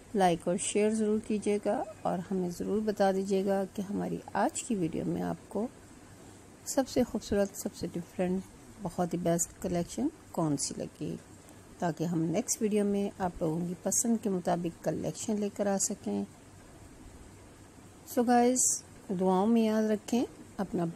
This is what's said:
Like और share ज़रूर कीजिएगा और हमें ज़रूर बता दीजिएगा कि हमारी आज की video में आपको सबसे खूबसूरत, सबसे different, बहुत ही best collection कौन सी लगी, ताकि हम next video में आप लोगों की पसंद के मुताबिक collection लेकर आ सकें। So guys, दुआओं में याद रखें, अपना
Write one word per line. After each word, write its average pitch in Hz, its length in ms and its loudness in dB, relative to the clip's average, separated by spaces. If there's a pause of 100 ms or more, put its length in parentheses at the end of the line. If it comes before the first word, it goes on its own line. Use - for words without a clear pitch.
(160)
Like 180 320 4
और 175 100 2
share 214 360 2
ज़रूर 214 240 2 (100)
कीजिएगा 208 560 0 (220)
और 175 140 0 (100)
हमें 185 200 0
ज़रूर 190 300 -2
बता 208 320 2
दीजिएगा 196 520 2 (120)
कि 202 60 -4
हमारी 180 380 -4 (160)
आज 214 320 0
की 240 60 0
video 170 300 0
में 175 180 -2
आपको 180 460 -4 (1000)
सबसे 254 380 0
खूबसूरत, 202 520 0
सबसे - 300 -6
different, 180 560 -2 (400)
बहुत 175 300 -2
ही 175 60 0
best 170 440 0
collection 185 480 -2 (240)
कौन 156 220 2
सी - 240 -4
लगी, - 300 -6 (680)
ताकि 165 240 0
हम 170 140 0 (140)
next 208 300 -2
video 208 220 2
में 202 260 0 (100)
आप 180 220 -2
लोगों 165 240 0
की 175 80 -4 (100)
पसंद 220 360 2
के 214 100 -2
मुताबिक 175 540 -2
collection 165 540 -2
लेकर 202 300 -2
आ 196 100 2
सकें। 202 480 -2 (1900)
So 240 140 4
guys, 247 540 4 (300)
दुआओं 185 340 4
में 233 180 6
याद 220 260 2
रखें, 233 340 2 (360)
अपना 175 360 0